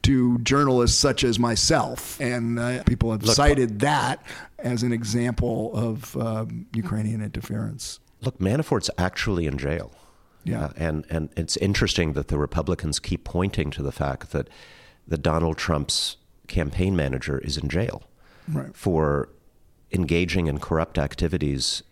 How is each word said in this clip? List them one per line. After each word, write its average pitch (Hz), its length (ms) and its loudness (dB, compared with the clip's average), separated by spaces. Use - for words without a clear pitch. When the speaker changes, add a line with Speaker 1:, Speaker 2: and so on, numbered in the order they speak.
Speaker 1:
to 123 380 4
journalists 127 600 4
such 135 240 2
as 117 160 2
myself. 120 800 0
And, 120 400 -2
uh, 123 240 -4
people 117 280 2
have 104 120 -2
Speaker 2:
Look, 113 120 4
Speaker 1:
cited 135 440 4
that 139 420 2
as 123 240 -2
an 123 80 0
example 117 800 -2
of, 113 440 -4
um, 110 560 -4
Ukrainian 110 480 -2
interference. - 800 -8
Speaker 2:
Look, - 200 -4
Manafort's 110 580 2
actually 90 480 0
in 69 120 -2
jail. 71 340 -4
Speaker 1:
Yeah. 80 220 -2
Speaker 2:
Uh, 71 100 -4
and, 78 340 -2
and 80 280 -2
it's 82 200 -2
interesting 92 560 2
that 69 140 -2
the 76 100 0
Republicans 76 640 0
keep - 240 -4
pointing 87 480 -2
to - 100 -8
the 69 120 -2
fact 69 380 -4
that, 69 180 -2
that 76 140 -2
Donald 80 360 2
Trump's - 600 -2
campaign 90 500 0
manager 67 420 -2
is 71 180 -4
in 73 120 -2
jail 87 340 -2
Speaker 1:
Right. - 260 -6
Speaker 2:
for 78 540 2
engaging 87 560 2
in 71 120 0
corrupt - 380 0
activities 71 960 -2